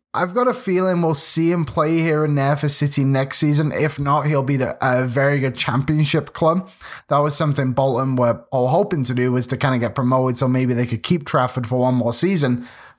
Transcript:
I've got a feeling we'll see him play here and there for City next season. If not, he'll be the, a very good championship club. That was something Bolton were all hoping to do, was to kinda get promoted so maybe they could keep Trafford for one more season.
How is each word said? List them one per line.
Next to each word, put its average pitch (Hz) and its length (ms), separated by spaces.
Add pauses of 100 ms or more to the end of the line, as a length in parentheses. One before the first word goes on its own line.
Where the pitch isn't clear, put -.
(140)
I've 180 200
got 247 160
a 226 40
feeling 185 480
we'll 160 120
see 165 360
him 170 140
play 160 360
here 156 260
and 147 120
there 139 200
for 147 100
City 143 380
next 135 320
season. 147 340
If 151 260
not, 143 280
he'll 147 180
be 139 140
the, 127 240
a 127 240
very 139 340
good 131 160
championship 151 800
club. 175 360 (380)
That 143 120
was 147 180
something 139 340
Bolton 131 460
were 120 340
all 127 160
hoping 165 380
to 127 80
do, 123 180
was 123 160
to 135 80
kinda 143 240
get 113 160
promoted 127 400
so 131 140
maybe 127 240
they 120 120
could 117 180
keep 160 220
Trafford 127 400
for 123 140
one 127 160
more 120 160
season. 139 560 (320)